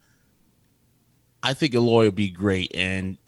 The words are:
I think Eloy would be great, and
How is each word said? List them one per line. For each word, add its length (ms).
I 100
think 200
Eloy 320
would 100
be 160
great, 440
and 420